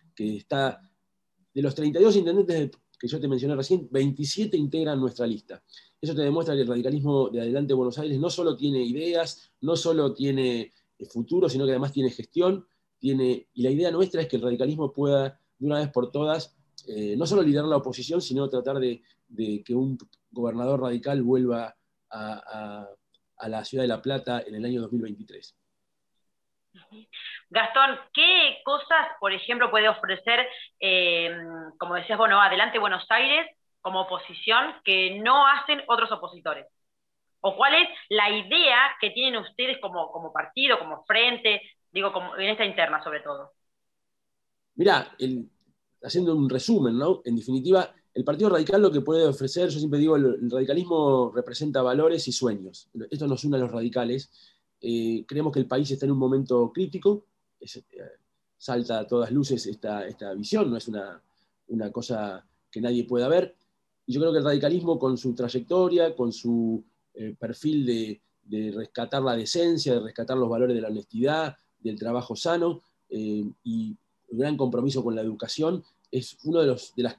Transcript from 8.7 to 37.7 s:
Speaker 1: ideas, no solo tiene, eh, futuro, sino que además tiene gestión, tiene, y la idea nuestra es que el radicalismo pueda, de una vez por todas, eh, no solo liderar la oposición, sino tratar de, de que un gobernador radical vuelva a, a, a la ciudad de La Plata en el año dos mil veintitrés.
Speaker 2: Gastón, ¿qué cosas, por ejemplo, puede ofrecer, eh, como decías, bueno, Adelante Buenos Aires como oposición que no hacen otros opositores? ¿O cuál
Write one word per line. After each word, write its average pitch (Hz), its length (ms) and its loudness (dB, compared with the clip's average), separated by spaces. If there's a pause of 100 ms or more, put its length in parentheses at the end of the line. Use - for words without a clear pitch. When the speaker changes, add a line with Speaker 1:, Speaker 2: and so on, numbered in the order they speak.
Speaker 1:
ideas, 156 760 -4
no 160 160 0
solo 160 380 2
tiene, 127 580 -2 (260)
eh, 101 80 -14
futuro, 160 420 0
sino 135 180 0
que 135 60 2
además 135 200 -2
tiene 131 180 0
gestión, 180 560 -2 (320)
tiene, 131 540 0
y 123 100 -4
la 127 80 2
idea 165 200 2
nuestra 165 320 0
es - 60 -4
que - 80 -2
el 113 60 -2
radicalismo 139 520 -2
pueda, 139 460 0 (180)
de 135 80 -4
una 147 120 0
vez 151 120 -2
por 123 200 -2
todas, 151 440 -2 (320)
eh, 107 300 -4
no 160 100 0
solo 190 160 2
liderar 147 240 4
la 156 100 2
oposición, 131 440 -2
sino 139 280 -2
tratar 131 300 -2
de, 123 240 -2 (260)
de 107 360 -6
que 120 100 -4
un 131 240 0 (320)
gobernador 120 500 -2
radical 127 420 -2
vuelva 120 540 0 (340)
a, 107 760 -12
a, - 0 - (500)
a 113 100 -10
la 110 160 -8
ciudad 131 200 -4
de 123 40 0
La 110 140 -4
Plata 127 440 -4
en 104 80 -14
el 110 100 -8
año 123 160 -4
dos 110 120 -8
mil 120 100 -2
veintitrés. 104 540 -14 (1900)
Speaker 2:
Gastón, 262 480 2 (160)
¿qué 330 520 4
cosas, 294 540 0
por 196 140 -2
ejemplo, 233 380 -2
puede 214 180 4
ofrecer, 214 520 0 (380)
eh, 175 520 2 (480)
como 180 160 -6
decías, 180 240 -4
bueno, 196 200 6
Adelante 202 400 4
Buenos 196 300 -2
Aires 277 380 2 (340)
como 185 220 -2
oposición 214 720 0 (120)
que 190 360 0
no 269 260 6
hacen 285 320 4 (100)
otros 226 240 2
opositores? 165 540 -8 (760)
¿O 196 160 0
cuál 269 180 6